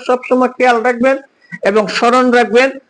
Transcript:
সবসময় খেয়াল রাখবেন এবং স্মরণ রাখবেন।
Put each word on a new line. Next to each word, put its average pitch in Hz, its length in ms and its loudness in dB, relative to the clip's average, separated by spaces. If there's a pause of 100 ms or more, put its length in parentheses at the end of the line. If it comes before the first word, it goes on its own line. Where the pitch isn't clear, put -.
সবসময় 247 480 0
খেয়াল 247 220 2 (100)
রাখবেন 254 300 0 (520)
এবং 214 140 0 (120)
স্মরণ 247 300 2 (120)
রাখবেন। 240 320 2 (200)